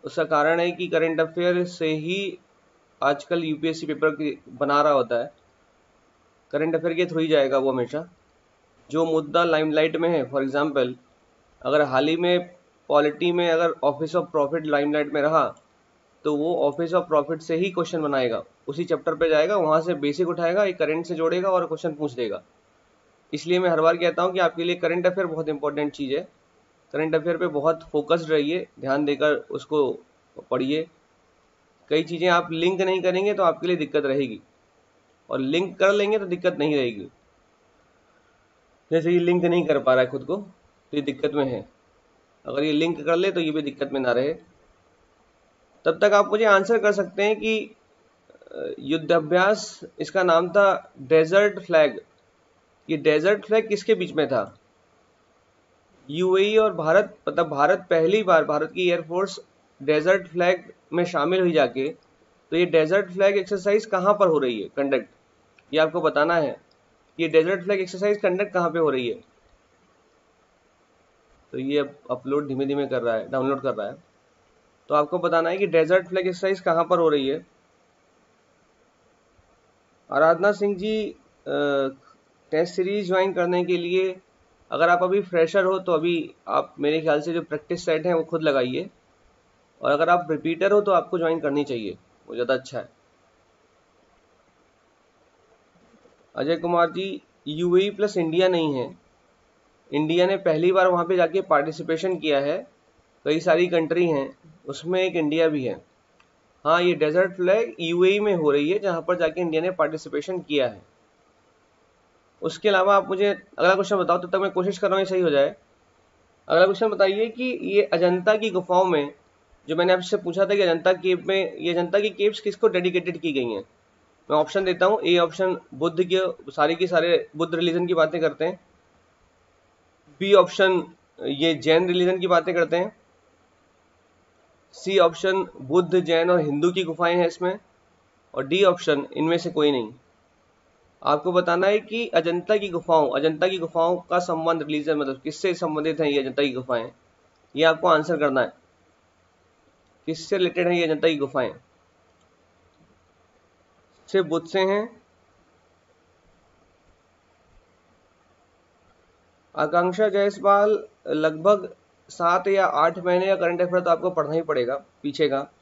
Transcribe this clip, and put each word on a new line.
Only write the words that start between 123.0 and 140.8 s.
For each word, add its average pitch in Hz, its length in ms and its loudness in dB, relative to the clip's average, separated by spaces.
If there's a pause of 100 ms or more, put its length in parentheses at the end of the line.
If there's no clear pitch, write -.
की 156 140 -4
गई 127 200 -2
हैं? 98 120 -8 (640)
मैं 151 80 2
ऑप्शन 170 260 0
देता 185 220 2
हूँ। 190 140 2
ए 170 180 2
ऑप्शन 175 400 0 (160)
बुद्ध 165 300 -2
के, 185 460 -2
सारे 160 240 0
के 175 120 -2
सारे 170 500 2
बुद्ध 160 180 -2
रिलीजन 175 320 0
की 175 80 0
बातें 160 260 0
करते 156 240 -2
हैं। 185 160 -4 (1600)
बी 196 160 4
ऑप्शन 185 480 4 (380)
ये 143 340 0
जैन 160 340 2
रिलीजन 180 300 2
की 180 80 -4
बातें 170 280 2
करते 165 220 0
हैं। 190 200 -4 (1800)
सी 190 260 -2
ऑप्शन 180 480 2 (140)
बुद्ध, 170 400 2
जैन 165 300 2
और 180 100 4
हिंदू 151 320 0
की 185 100 -2
गुफाएं 170 340 0
हैं 175 100 2
इसमें। 180 320 -2 (760)
और 135 120 -4
डी 185 180 2
ऑप्शन 160 480 2
इनमें 165 260 0
से 175 120 -6
कोई 151 220 2
नहीं। 120 220 -4 (1080)